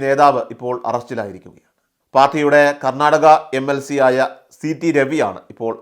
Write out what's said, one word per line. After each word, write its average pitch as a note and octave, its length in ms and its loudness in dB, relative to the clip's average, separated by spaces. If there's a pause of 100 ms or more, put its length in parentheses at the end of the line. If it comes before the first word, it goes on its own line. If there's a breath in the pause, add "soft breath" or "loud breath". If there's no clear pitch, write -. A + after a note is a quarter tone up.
നേതാവ് C#3 360 2 (140)
ഇപ്പോൾ B2 200 -8 (160)
അറസ്റ്റിലായിരിക്കുകയാണ്. A2+ 800 -10 (460)
പാർട്ടിയുടെ C#3+ 480 2 (220)
കർണാടക D3 420 2 (320)
എം C3+ 140 -4
എൽ C#3 140 -4
സി C#3+ 100 -6 (100)
ആയ B2+ 100 2 (420)
സി D3+ 120 -8 (100)
ടി E3+ 160 -4
രവിയാണ് C3 420 -2 (140)
ഇപ്പോൾ A2+ 280 -8